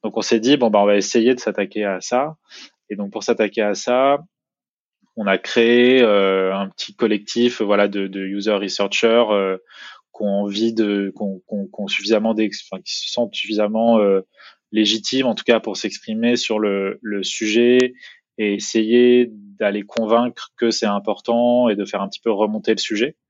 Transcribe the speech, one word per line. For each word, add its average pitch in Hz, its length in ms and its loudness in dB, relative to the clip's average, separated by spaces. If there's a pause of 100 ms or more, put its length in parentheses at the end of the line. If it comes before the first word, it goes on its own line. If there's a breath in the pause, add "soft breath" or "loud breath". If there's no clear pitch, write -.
Donc, 110 140 -8
on 113 60 -2
s'est 113 180 0
dit, 131 160 4
bon, 123 140 2
ben, 104 100 4
on 101 60 4
va 104 100 4
essayer 113 400 2
de 127 60 -14
s'attaquer 104 420 -6
à 98 160 -4
ça. 143 380 -4 (520 loud breath)
Et 104 60 -8
donc, 101 160 -10
pour 107 120 -10
s'attaquer 110 400 0
à 104 100 0
ça, 135 500 0 (920)
on 104 100 -6
a 95 100 2
créé, 123 640 4
euh, 95 540 2
un 98 140 -6
petit - 260 -14
collectif, 120 680 -2
voilà, 101 280 2
de, 98 180 -6
de 95 140 -8
user 101 320 -4
researchers, 104 760 0
euh, 95 260 0 (580 loud breath)
qui - 80 -8
ont 101 200 -2
envie 107 300 -2
de, 101 420 0
qui 107 80 -8
ont, 98 240 -8
qui 107 80 -8
ont, 98 100 -6
qui 92 160 -14
ont 98 60 -6
suffisamment 107 460 0
d'ex-, 107 380 -4
enfin, 95 100 -14
qui - 140 -12
se - 160 -8
sentent 117 240 -4
suffisamment, 110 640 0
euh, 98 220 2 (500 soft breath)
légitimes, 110 540 0
en 113 100 0
tout - 80 -14
cas, 117 160 2
pour 101 180 -6
s'exprimer 113 580 -2
sur 110 240 -2
le, 98 420 -2
le 101 220 -6
sujet 120 680 2 (440 loud breath)
et 104 180 0
essayer 120 760 4
d'aller 101 520 -4
convaincre 117 720 -2
que 117 120 2
c'est 113 160 -2
important 117 840 0
et 101 80 0
de 101 80 -4
faire 98 160 -6
un 98 80 -6
petit - 100 -16
peu 117 120 -2
remonter 107 400 -2
le 110 80 0
sujet 113 360 -4 (140)